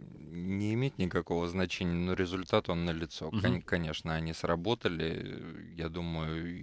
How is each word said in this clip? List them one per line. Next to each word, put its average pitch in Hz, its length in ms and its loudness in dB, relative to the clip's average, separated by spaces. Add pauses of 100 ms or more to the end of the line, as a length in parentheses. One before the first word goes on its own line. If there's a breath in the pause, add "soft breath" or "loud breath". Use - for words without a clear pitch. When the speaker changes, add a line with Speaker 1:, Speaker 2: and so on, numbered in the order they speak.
(180)
Speaker 1:
не 95 560 0
имеет 135 240 0
никакого 87 500 2
значения, 90 460 2
но 87 200 2
результат, 92 540 2
он 85 160 2
налицо. 80 460 -2
Speaker 2:
Мгм. 104 120 0
Speaker 1:
Кон-, 90 200 4
конечно, 82 520 0
они 80 200 0
сработали, 85 1400 0
я 82 120 -2
думаю... 82 580 -2 (160)